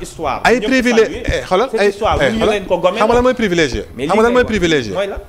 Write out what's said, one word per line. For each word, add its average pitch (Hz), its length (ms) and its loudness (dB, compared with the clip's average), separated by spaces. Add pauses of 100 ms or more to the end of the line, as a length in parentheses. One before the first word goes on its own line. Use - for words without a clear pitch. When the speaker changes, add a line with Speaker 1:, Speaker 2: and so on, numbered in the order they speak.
Speaker 1:
histoire. 139 440 -6
Speaker 2:
Ay 226 160 4
Speaker 1:
Ñëpp 202 80 -4
Speaker 2:
privilé-, 240 360 2
Speaker 1:
saluer 190 220 -6
Speaker 2:
eh, 147 180 -2
xoolal, 180 280 0
Speaker 1:
cette 220 80 0
Speaker 2:
ay, 202 80 4
Speaker 1:
histoire, 185 340 0
Speaker 2:
eh, 139 80 2
Speaker 1:
bu - 40 -2
ñu 113 40 -2
Speaker 2:
xoolal. 208 160 2
Speaker 1:
leen 196 120 -4
ko 175 120 0
gomee 180 200 0
Speaker 2:
Xam 220 100 2
nga 240 60 2
lan - 0 -
Speaker 1:
woon. 214 100 2
Speaker 2:
mooy 254 100 2
privilégié? 160 500 0 (120)
Speaker 1:
Mais 127 100 -6
Speaker 2:
Xam 185 100 0
nga 220 60 4
lan 233 80 4
Speaker 1:
lii - 20 0
Speaker 2:
mooy - 0 -
Speaker 1:
ngay 247 100 4
wax - 40 0
Speaker 2:
privilégié? 160 480 0
Speaker 1:
mooy 196 140 -4
lan? 202 100 -10 (100)